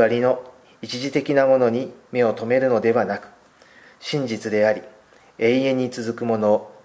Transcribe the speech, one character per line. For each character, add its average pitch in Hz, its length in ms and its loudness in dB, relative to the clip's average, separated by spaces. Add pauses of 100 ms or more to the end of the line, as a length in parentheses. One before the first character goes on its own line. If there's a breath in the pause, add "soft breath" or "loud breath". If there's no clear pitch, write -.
り 120 120 0
の 127 200 0 (400 soft breath)
一 123 200 -10
時 139 100 -8
的 143 220 -2
な 135 120 4
も 131 120 4
の 123 120 2
に 123 240 -4 (200)
目 123 100 2
を 110 100 2
留 110 140 -10
め 127 140 2
る 131 80 2
の 113 100 2
で 113 140 2
は 117 100 2
な 101 140 -4
く、 - 100 -16 (720 loud breath)
真 139 280 -6
実 110 220 -6
で 107 160 2
あ 107 60 2
り、 104 100 -4 (580 soft breath)
永 123 220 2
遠 135 160 0
に 127 120 -2
続 113 300 -8
く 120 60 -6
も 113 120 0
の 107 160 2
を - 200 -2 (120)